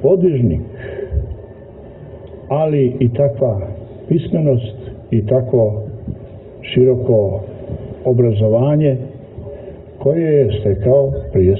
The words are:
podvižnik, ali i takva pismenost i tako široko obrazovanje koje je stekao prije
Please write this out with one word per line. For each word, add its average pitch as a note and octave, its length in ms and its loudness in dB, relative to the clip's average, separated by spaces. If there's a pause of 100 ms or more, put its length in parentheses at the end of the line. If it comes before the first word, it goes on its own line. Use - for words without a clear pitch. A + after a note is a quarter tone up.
podvižnik, C#3+ 600 4 (1900)
ali C#3+ 500 2
i A#2 140 2
takva C3+ 480 0 (460)
pismenost C#3 720 0 (340)
i A2 140 2
tako A#2+ 480 2 (880)
široko A2+ 760 2 (680)
obrazovanje B2 920 2 (1000)
koje D#3 340 2
je G#2+ 260 4
stekao C3 520 2 (200)
prije G2 280 4